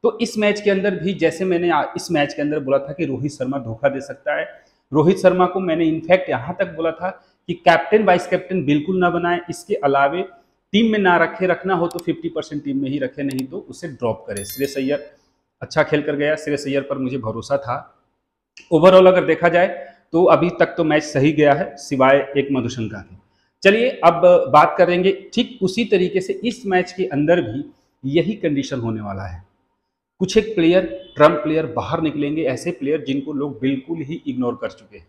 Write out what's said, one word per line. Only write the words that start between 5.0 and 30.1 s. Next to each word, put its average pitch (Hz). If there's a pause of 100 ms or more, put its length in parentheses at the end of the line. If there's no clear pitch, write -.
शर्मा 180
को 185
मैंने 165
in -
fact 185
यहाँ 135
तक 190
बोला 160
था 175 (220)
कि 170
captain 185
vice 180
captain 180
बिल्कुल 151
ना 175
बनाए, 170 (100)
इसके -
अलावे 143 (500)
team 220
में 214
ना 180
रखे, 165
रखना 185
हो 170
तो 170
fifty 165
percent 151
team 139
में 131
ही 143
रखे, 135
नहीं 131
तो 170
उसे 165
drop 123
करे। 101
श्रेयस 139
अय्यर 135 (520)
अच्छा 151
खेल 147
कर 147
गया, 147
श्रेयस 147
अय्यर 139
पर 135
मुझे 131
भरोसा 113
था। - (680)
Overall 185
अगर 185
देखा 165
जाए 170 (260)
तो 170
अभी 165
तक -
तो 170
मैच 151
सही 147
गया 147
है, -
सिवाय 139
एक 139
मधुशंका 113
के। - (380)
चलिए 226
अब 170 (300)
बात 156
करेंगे, 180
ठीक -
उसी 190
तरीके 180
से 185
इस 226
मैच 180
के 185
अंदर 170
भी 123 (400)
यही 160
condition 143
होने 110
वाला 98
है। 87 (720)